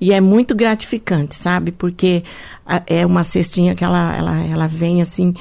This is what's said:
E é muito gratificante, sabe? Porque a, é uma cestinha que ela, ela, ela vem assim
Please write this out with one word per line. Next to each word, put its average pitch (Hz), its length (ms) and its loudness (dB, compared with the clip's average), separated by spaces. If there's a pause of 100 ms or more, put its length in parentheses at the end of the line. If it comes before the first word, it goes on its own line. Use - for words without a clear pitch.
E 190 120 2
é 196 80 4
muito 214 340 4
gratificante, 214 800 -2
sabe? 175 380 -2
Porque 180 500 0 (440)
a, 175 200 -2
é 170 200 2
uma 175 180 2
cestinha 180 500 0
que 180 100 -6
ela, 175 320 0
ela, 165 280 -2
ela 160 220 -2
vem 170 340 0
assim 175 400 0